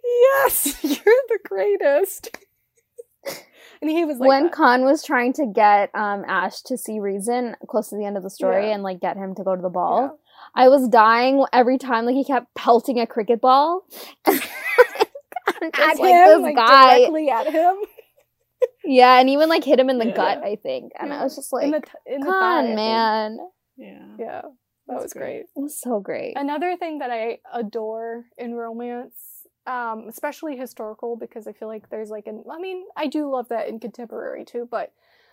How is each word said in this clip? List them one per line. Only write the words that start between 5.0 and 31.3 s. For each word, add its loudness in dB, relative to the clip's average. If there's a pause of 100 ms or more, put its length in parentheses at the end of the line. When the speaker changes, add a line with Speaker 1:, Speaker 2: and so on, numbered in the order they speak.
Speaker 2:
trying -2
to -2
get, 2
um, -4
Ash -4
to -8
see -10
Reason -6 (100)
close -4
to -10
the -6
end -8
of -8
the -12
story -2
Speaker 1:
Yeah. -2
Speaker 2:
and, -8
like, -8
get -6
him -10
to -14
go -2
to -10
the -6
ball, -2
Speaker 1:
Yeah. -4 (480)
Speaker 2:
I 8
was 6
dying 4
every 2
time, -4
like, -2
he -2
kept -4
pelting 0
a -2
cricket -2
ball. 2 (220)
<laughs> -20
I'm 0 (1300)
just -6
Speaker 1:
At 4
Speaker 2:
like, 6
Speaker 1:
him, 10
Speaker 2:
"This 10
Speaker 1:
like, -4
Speaker 2:
guy." 8
Speaker 1:
directly 2
at -2
him. 2
<laughs> -6 (960)
Speaker 2:
Yeah, 8
and 4
even, 2
like, 0
hit 4
him 2
in 0
the -2
Speaker 3:
Yeah. -6
Speaker 2:
gut, -2
I -6
think. -10
And -12
I -10
Speaker 1:
Yeah. -8
Speaker 2:
was -6
just -14
Speaker 1:
In -2
the -4
Speaker 2:
like, -8
Speaker 1:
t-, -14
in -8
the -6
Speaker 2:
"Khan, -2
Speaker 1:
thigh, 0
I 0
think. -4
Speaker 2:
man." -2 (380)
Speaker 3:
Yeah. -20 (120)
Speaker 1:
Yeah, -12
that -20 (340)
Speaker 3:
That's -10
Speaker 1:
was -14
Speaker 3:
great. -14
Speaker 1:
great. -12 (100)
Speaker 2:
It -10
was -12
so -6
great. -10
Speaker 1:
Another -6
thing -10
that -8
I -8 (120)
adore -10 (120)
in -12
romance, -14 (180)
um, -10
especially -12
historical, -12
because -16